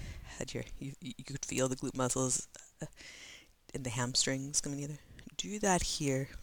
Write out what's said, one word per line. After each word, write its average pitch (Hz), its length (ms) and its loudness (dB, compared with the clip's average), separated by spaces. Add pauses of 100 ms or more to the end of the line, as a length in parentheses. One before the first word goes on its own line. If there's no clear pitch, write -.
(380)
had - 160 -4
your, 120 80 -2 (160)
you, 135 220 -6
you - 260 -10
could - 180 -4
feel 127 220 4
the 127 80 0
glute 135 220 -2
muscles, 131 500 2 (340)
uh, 151 60 -2 (880)
and 139 80 -4
the 123 80 -4
hamstrings 135 680 2
coming 143 180 -2
together. 143 220 -6 (360)
Do 202 240 -4
that 185 220 8
here. 139 480 2 (120)